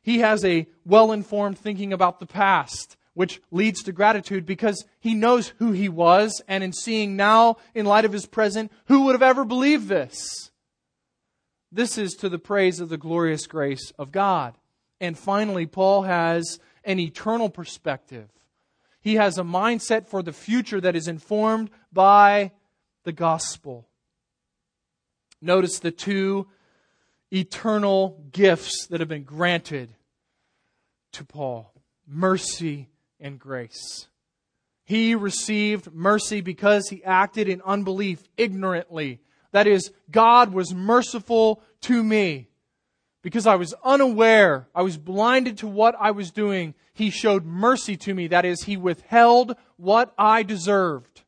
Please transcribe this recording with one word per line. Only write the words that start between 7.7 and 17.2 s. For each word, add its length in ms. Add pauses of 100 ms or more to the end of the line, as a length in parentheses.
in 100
light 200
of 60
his 140
present, 460 (140)
who 180
would 100
have 80
ever 240
believed 420
this? 600 (1200)
This 280
is 140
to 140
the 120
praise 400
of 100
the 80
glorious 480
grace 540
of 120
God. 460 (420)
And 160
finally, 520
Paul 360
has 560 (260)
an 140
eternal 500